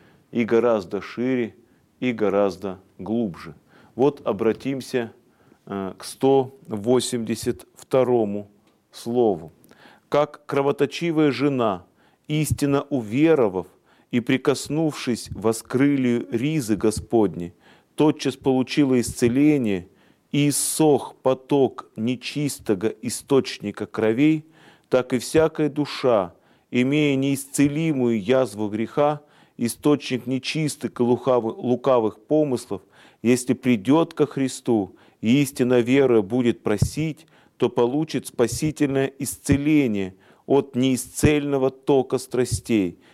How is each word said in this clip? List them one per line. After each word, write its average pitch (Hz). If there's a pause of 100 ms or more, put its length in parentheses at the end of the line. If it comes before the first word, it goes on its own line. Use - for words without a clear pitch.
(320)
и 117
гораздо 110
шире, 120 (460)
и 127
гораздо 98 (160)
глубже. 107 (400)
Вот 143
обратимся, 113 (520)
э, 98
к -
сто 135
восемьдесят 117
второму 117 (400)
слову. 107 (560)
"Как 147
кровоточивая 147
жена, 120 (420)
истинно 143
уверовав 120 (440)
и 123
прикоснувшись 135
воскрылью 123
ризы 120
Господней, 92 (420)
тотчас 147
получила 131
исцеление, 120 (440)
и 147
иссох -
поток 131
нечистого 117
источника -
кровей, 139 (440)
так 127
и 123
всякая 156
душа, 127 (380)
имея 139
неисцелимую 139
язву 107
греха, 147 (360)
источник 127
нечистых 131
и 123
лукавы-, 120
лукавых 120
помыслов, 135 (400)
если 120
придет 127
ко 151
Христу 123 (260)
и 120
истинно 123
веруя 123
будет 117
просить, 139 (300)
то 123
получит 135
спасительное 135
исцеление 139 (320)
от -
неисцельного 135
тока 135
страстей, 117 (140)